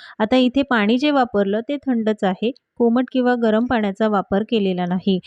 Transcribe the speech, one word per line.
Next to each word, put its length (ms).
आता 180
इथे 260
पाणी 340
जे 140
वापरलं 500
ते 180
थंडच 440
आहे, 280
कोमट 340
किंवा 320
गरम 220
पाण्याचा 440
वापर 400
केलेला 360
नाही. 420